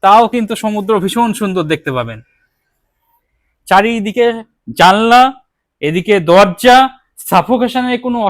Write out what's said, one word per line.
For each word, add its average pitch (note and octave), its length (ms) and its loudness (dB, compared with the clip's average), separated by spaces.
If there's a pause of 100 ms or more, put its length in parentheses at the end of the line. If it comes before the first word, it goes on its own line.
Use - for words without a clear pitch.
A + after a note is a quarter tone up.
তাও G#3 260 4
কিন্তু A3+ 260 -6
সমুদ্র G#3+ 380 -6 (120)
ভীষণ A#3 280 -2
সুন্দর F#3 400 -6
দেখতে D3+ 240 -6
পাবেন। A2+ 220 -8 (1500)
চারিদিকে G#3+ 580 0 (540)
জানলা, A3 420 4 (600)
এদিকে F3 380 -2
দরজা, F#3+ 560 4 (520)
সাফোকেশনের B3 720 -2
কোনো B3 180 -6 (120)